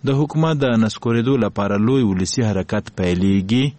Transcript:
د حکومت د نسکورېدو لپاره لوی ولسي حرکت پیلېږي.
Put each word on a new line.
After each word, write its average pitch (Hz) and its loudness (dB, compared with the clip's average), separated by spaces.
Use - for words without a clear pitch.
د 135 0
حکومت 156 0
د 123 2
نسکورېدو 117 0
لپاره 101 -2
لوی 131 2
ولسي 95 0
حرکت 101 -4
پیلېږي. 98 0